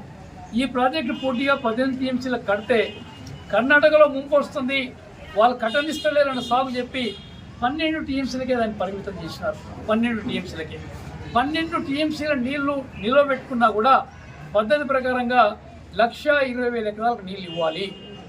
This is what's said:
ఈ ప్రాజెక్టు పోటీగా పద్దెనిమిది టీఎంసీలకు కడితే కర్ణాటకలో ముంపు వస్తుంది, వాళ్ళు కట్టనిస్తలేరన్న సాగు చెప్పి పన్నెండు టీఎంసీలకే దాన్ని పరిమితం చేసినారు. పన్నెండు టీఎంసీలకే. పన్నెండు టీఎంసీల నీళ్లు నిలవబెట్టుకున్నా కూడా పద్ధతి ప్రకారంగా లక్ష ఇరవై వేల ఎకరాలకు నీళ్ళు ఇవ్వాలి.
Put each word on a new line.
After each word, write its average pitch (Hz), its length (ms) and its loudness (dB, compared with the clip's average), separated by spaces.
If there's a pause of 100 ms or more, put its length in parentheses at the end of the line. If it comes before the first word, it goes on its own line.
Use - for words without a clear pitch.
(540)
ఈ 247 100 2
ప్రాజెక్టు 262 480 0
పోటీగా 262 420 0
పద్దెనిమిది 262 500 0
టీఎంసీలకు 254 420 -2
కడితే 208 500 2 (560)
కర్ణాటకలో 294 560 8
ముంపు 277 280 0
వస్తుంది, 269 560 -2 (440)
వాళ్ళు 240 200 6
కట్టనిస్తలేరన్న 285 840 0
సాగు 247 280 2
చెప్పి 247 460 -4 (480)
పన్నెండు 311 420 0
టీఎంసీలకే 262 500 -2
దాన్ని 226 240 0
పరిమితం 190 460 -6
చేసినారు. - 600 -8
పన్నెండు 226 340 2
టీఎంసీలకే. 165 600 -8 (560)
పన్నెండు 320 500 -2
టీఎంసీల 294 460 -2
నీళ్లు 277 520 -2 (140)
నిలవబెట్టుకున్నా 254 720 2
కూడా 220 360 4 (500)
పద్ధతి 285 280 2
ప్రకారంగా 247 760 2 (360)
లక్ష 233 300 0
ఇరవై 254 440 2
వేల 226 180 -2
ఎకరాలకు 220 360 -2
నీళ్ళు 185 260 -10
ఇవ్వాలి. 165 440 -2 (340)